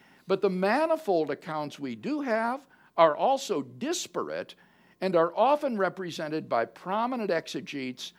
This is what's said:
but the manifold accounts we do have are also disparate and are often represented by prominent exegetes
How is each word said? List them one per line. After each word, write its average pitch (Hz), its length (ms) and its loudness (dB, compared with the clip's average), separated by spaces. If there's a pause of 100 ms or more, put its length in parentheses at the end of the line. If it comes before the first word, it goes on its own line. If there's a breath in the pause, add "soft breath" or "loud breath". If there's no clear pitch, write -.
(260 soft breath)
but 190 160 0
the 202 80 4
manifold 202 800 2
accounts 151 480 -6
we 135 160 -6
do 226 260 -4
have 233 460 -2 (320 soft breath)
are 156 180 8
also 208 460 0
disparate 123 920 -6 (460 soft breath)
and 185 160 2
are 170 180 4
often 262 440 2
represented 165 720 -2
by 117 160 2
prominent 220 640 -4
exegetes 147 880 -6